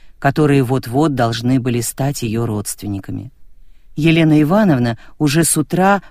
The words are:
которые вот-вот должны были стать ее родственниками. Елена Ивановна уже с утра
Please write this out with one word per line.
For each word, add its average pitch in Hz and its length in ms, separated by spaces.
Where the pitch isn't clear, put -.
которые 139 440
вот-вот 131 520
должны 120 440
были 120 220
стать 139 420
ее 113 220
родственниками. 101 840
Елена 156 460
Ивановна 147 560
уже 151 260
с - 140
утра 185 540